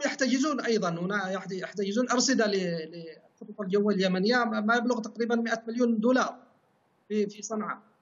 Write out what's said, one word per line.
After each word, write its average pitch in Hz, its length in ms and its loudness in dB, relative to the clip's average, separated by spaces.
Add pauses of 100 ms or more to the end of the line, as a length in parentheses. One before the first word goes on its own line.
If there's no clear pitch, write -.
يحتجزون 269 560 0
أيضًا، 208 280 2
هنا 185 420 -2
يحت-، 185 220 -6
يحتجزون 202 580 -2
أرصدة 247 360 2
ل-، 202 40 0
للخطوط 170 1080 -6
الجوية 202 360 2
اليمنية 190 480 2
ما، 214 160 -2
ما 220 160 4
يبلغ 233 240 2
تقريبًا 226 340 -2
مائة 233 340 0
مليون 233 320 2
دولار 226 360 2 (720)
في، 208 180 0
في 208 160 -12
صنعاء. 202 360 -6 (240)